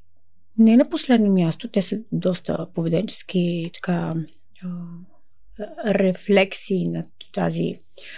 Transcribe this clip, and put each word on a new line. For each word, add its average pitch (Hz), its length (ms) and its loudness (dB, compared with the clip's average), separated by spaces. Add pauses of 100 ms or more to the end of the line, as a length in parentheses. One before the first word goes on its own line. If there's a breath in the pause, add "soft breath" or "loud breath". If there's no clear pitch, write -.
(580)
не 220 180 8
на 277 80 8
последно 240 480 2
място, 180 360 2
те 202 140 0
са 202 160 -4 (140)
доста 165 640 -2
поведенчески, 175 1000 -2
така, 170 400 -4 (500)
а, 180 40 -10 (1160)
рефлексии 190 1000 0
на 165 160 -6 (300)
тази, 170 400 -2 (440 loud breath)